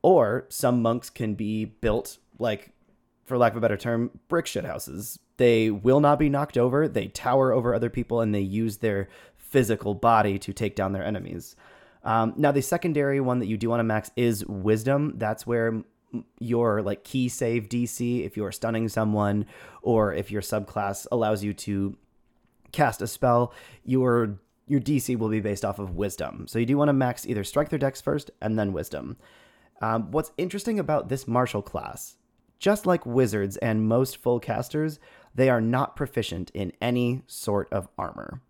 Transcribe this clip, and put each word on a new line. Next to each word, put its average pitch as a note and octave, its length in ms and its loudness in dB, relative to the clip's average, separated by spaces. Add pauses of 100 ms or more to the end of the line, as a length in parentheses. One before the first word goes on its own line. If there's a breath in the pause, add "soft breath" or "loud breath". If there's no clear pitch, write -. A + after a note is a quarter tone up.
or C3 480 4
some B2 320 2
monks A#2 300 0
can A2 240 -4
be G#2+ 300 -4
built, - 540 -2 (200)
like, A#2 340 -4 (520)
for C3 120 -4
lack A#2 160 6
of A#2 60 -6
a - 20 -2
better G#2+ 160 2
term, A#2 340 -2 (180)
brick E3 180 0
shithouses. D#2+ 720 -8 (200)
They A2+ 320 6
will A2 280 4
not D3 220 4
be D3+ 80 4
knocked C#3 300 -2
over, C3 280 2
they G2+ 220 -2
tower C3 440 2
over A#2+ 220 2
other A2+ 160 0
people, A#2 300 -2
and A2 120 2
they G#2 80 0
use G#2+ 360 -2
their G2 320 -2 (280 loud breath)
physical A2 580 0
body G#2 440 4
to G2 140 -8
take G#2+ 240 -4
down G2 160 0
their F#2+ 120 -4
enemies. F2+ 520 -8 (480 loud breath)
Um, A2+ 320 2
now, C#3+ 140 4
the C#3 120 2
secondary D3 580 0
one B2+ 180 2
that A2+ 80 -2
you A2 100 -2
do A2+ 140 -2
wanna A#2 140 2
max G#2+ 320 0
is A#2 300 2
wisdom. A2 680 0
That's A2 300 -4
where A#2 220 0
m-, A2+ 160 -4 (560)
your, A#2 420 0
like, G2+ 220 -4
ki B2+ 240 0
save A#2 400 -2
D A#2+ 180 -2
C, A#2+ 380 -2
if - 120 -8
you G#2+ 80 -4
are G2+ 80 -8
stunning A2+ 360 -2
someone, G#2 580 0 (360 loud breath)
or G#2+ 300 2
if G2 180 -4
your G#2 120 -6
subclass G2+ 680 -4
allows G#2+ 320 0
you G#2 100 -2
to G2 420 -4 (760)
cast B2+ 300 0
a G#2+ 40 -4
spell, A#2+ 460 2 (320 loud breath)
your, A#2+ 560 2 (260)
your C#3+ 140 2
D C3+ 180 0
C B2+ 160 -2
will A2 140 0
be A2 120 0
based G#2 240 -4
off G2 140 -2
of F#2+ 160 -6
wisdom. F2+ 540 -6
So A2 100 -4
you A#2 80 2
do C3+ 100 2
wanna D3 160 4
max C3 320 0
either G#2 200 -2
strength D3+ 280 -2
or D#3+ 60 -2
dex C3+ 220 -2
first, D3 400 -4
and A2 180 -2
then G#2 140 0
wisdom. D2+ 440 -8 (640 soft breath)
Um, A2 300 -2
what's D3+ 260 -4
interesting G3+ 440 -4
about D3+ 280 -2
this C3+ 200 -6
martial A#2 340 0
class - 540 -12 (460)
just G3+ 240 2
like F3+ 180 2
wizards G#2+ 520 0
and A2 320 0
most B2 300 2
full B2 200 0
casters, D3+ 600 -4 (340 loud breath)
they C3 160 4
are A#2+ 100 4
not A#2+ 360 0
proficient G#2 580 -4
in F#2+ 260 -4
any B2 460 0
sort - 460 -4
of F#2+ 160 -4 (100)
armor. - 520 -10